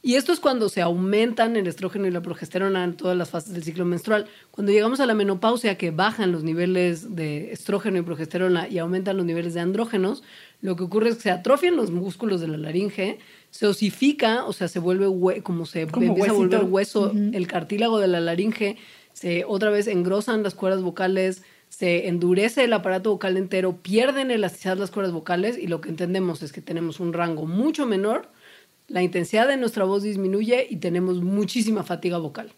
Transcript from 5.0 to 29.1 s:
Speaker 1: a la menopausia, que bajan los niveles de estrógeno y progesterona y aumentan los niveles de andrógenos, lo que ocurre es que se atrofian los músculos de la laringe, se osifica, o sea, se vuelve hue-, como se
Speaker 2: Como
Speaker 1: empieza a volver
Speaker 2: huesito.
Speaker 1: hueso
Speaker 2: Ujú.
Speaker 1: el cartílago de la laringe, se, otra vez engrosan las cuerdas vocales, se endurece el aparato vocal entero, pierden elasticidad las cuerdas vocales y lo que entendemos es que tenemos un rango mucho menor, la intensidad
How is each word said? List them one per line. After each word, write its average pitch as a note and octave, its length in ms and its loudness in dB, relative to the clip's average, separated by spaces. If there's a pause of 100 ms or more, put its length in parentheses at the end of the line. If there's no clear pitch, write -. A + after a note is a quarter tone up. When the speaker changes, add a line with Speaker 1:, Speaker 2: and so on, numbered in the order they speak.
Speaker 1:
a C4+ 40 4
la A#3 80 2
menopausia, G#3 640 2
que F3 140 -2
bajan F#3+ 400 2
los E3 120 -2
niveles F3 760 0
de D3+ 340 -6
estrógeno G3 480 -2
y - 20 0
progesterona E3+ 680 0
y C4+ 80 -4
aumentan F#3 400 -2
los F3+ 80 0
niveles E3+ 280 -2
de E3+ 60 -4
andrógenos, G3+ 640 0 (380)
lo F#3 160 -4
que F3+ 60 -4
ocurre G#3+ 260 2
es A3+ 80 0
que - 60 -16
se G3+ 80 2
atrofian C4+ 440 2
los A3 160 0
músculos F#3 480 -2
de E3 80 -4
la D#3 100 -4
laringe, F#3 600 -4 (320)
se - 160 0
osifica, A3+ 760 2
o G3+ 80 -4
sea, F3 160 -4
se F#3 100 -4
vuelve F#3 280 2
hue-, F#3 360 2
como E3+ 220 -4
se D#3+ 220 -4
Speaker 2:
Como C3+ 180 0
Speaker 1:
empieza G3 260 4
a - 20 4
volver G3 300 4
Speaker 2:
huesito. F#3 80 0
Speaker 1:
hueso G3+ 300 2 (120)
Speaker 2:
Ujú. G#3 200 0
Speaker 1:
el F#3 140 -2
cartílago G#3 520 0
de G3 80 4
la F3 140 2
laringe, G3 560 -2 (340)
se, F3 340 -4
otra G#3 240 0
vez G#3 180 2
engrosan G#3 560 0
las F#3+ 120 -2
cuerdas F#3+ 260 0
vocales, F#3 640 -2 (240)
se F3 400 0
endurece F#3 560 2
el A#3 100 4
aparato F#3+ 380 0
vocal F#3+ 240 0
entero, F#3 460 0
pierden C4 500 2
elasticidad F#3+ 460 -2
las F#3+ 140 -4
cuerdas G3 220 -2
vocales F3+ 440 -2
y - 100 -8
lo E3 140 -2
que - 80 -10
entendemos F3 520 -2
es D3+ 120 -12
que - 80 -12
tenemos E3+ 400 -6
un E3+ 100 -4
rango E3 340 -2
mucho C4 400 0
menor, G#3+ 440 -2 (580)
la F3+ 160 -2
intensidad F3+ 440 2